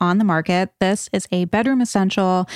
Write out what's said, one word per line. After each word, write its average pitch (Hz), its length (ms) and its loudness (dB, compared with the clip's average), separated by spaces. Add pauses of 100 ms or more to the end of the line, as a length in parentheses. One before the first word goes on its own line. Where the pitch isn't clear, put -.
on 180 160 2
the 220 80 2
market. 180 460 0 (100)
This 196 320 -2
is 196 180 -4
a 180 140 0
bedroom 233 380 0
essential 190 720 0